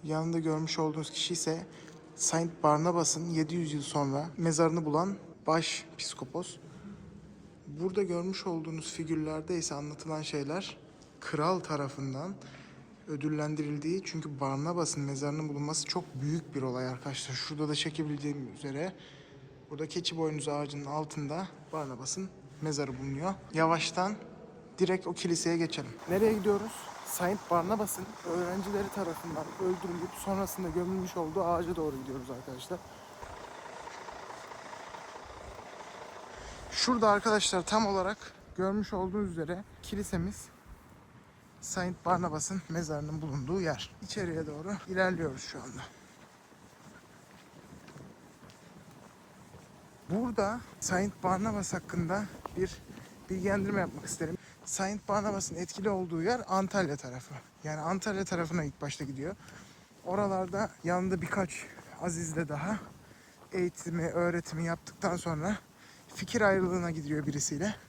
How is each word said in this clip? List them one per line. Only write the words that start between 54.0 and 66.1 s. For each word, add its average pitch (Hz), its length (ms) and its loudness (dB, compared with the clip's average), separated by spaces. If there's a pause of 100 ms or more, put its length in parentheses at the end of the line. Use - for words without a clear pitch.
isterim. 165 320 -2 (280)
Saint 196 420 -2
Barnabas'ın 202 480 2
etkili 180 340 0
olduğu 180 320 2
yer 233 260 4
Antalya 190 500 4
tarafı. 127 360 -10 (300)
Yani 151 160 -2
Antalya 190 460 0
tarafına 170 380 2
ilk 143 180 -4
başta 147 220 -4
gidiyor. 139 320 -4 (680)
Oralarda 190 680 2 (120)
yanında 180 380 4
birkaç - 440 0 (360)
azizle 160 480 0
daha 165 300 0 (720)
eğitimi, 175 520 0
öğretimi 170 640 2
yaptıktan 170 520 -2
sonra 170 400 0 (500)
fikir - 340 0